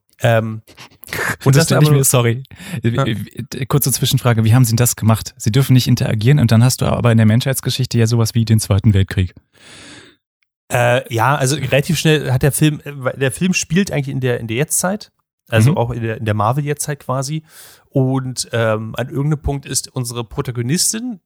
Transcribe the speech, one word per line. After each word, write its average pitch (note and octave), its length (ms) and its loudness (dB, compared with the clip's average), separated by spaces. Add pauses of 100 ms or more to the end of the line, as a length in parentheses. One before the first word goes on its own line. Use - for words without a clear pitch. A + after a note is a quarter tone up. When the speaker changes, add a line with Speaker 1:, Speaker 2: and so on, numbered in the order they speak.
(220)
Speaker 1:
Ähm, A2+ 400 0 (400)
Speaker 2:
<laughs> - 440 -8
Speaker 1:
und C3+ 100 4
Speaker 2:
Das - 0 -
Speaker 1:
das D#3+ 100 4
Speaker 2:
stell C#3 160 2
ich D3+ 60 4
Speaker 1:
aber D3 100 4
Speaker 2:
mir, C3+ 60 2
sorry, B2 400 0 (400)
Speaker 1:
Ja. B2 220 -2
Speaker 2:
äh, A#2 100 -2 (400)
äh, C3+ 100 -8
kurze C#3+ 260 0
Zwischenfrage, A#2+ 520 0
wie A2 100 4
haben B2+ 120 6
sie A2+ 100 0
das A#2+ 200 2
gemacht? - 420 0
Sie - 140 -4
dürfen C3 220 2
nicht B2+ 140 4
interagieren B2 520 2
und A#2 120 4
dann A#2 120 6
hast B2+ 180 2
du - 40 0
aber - 260 2
in A2+ 60 4
der A2 100 6
Menschheitsgeschichte B2 680 0
ja A#2 100 4
sowas A2+ 280 0
wie A2+ 100 2
den A2 140 4
Zweiten G2+ 340 2
Weltkrieg. F#2+ 400 0 (1400)
Speaker 1:
Äh, B2 420 0
ja, A#2+ 220 2
also C#3 200 -2
relativ C#3 420 0
schnell C#3+ 340 0
hat B2+ 120 0
der C#3+ 80 2
Film, D3+ 320 0
äh, C#3+ 120 -12
weil B2+ 180 -6
der C3 180 -2
Film F#3 220 -2
spielt F#3 380 -2
eigentlich D3 220 -4
in C3+ 60 -6
der, B2+ 200 -2
in A#2 80 -10
der A2 100 -4
Jetztzeit, F3+ 540 -4 (360)
also A#2 240 4
Speaker 2:
Mhm. - 60 -2
Speaker 1:
auch A#2 140 -2
in A#2+ 120 -6
der, A2+ 140 -4
in - 80 -10
der G#2+ 80 0
Marvel-Jetztzeit C#3+ 680 -2
quasi. C3+ 440 -6 (460)
Und, C3 600 -2
ähm, A2 460 -2
an B2+ 120 -6
irgendeinem C#3+ 340 -2
Punkt C#3 220 -6
ist - 300 -6
unsere A#2+ 300 -6
Protagonistin D3 1000 -6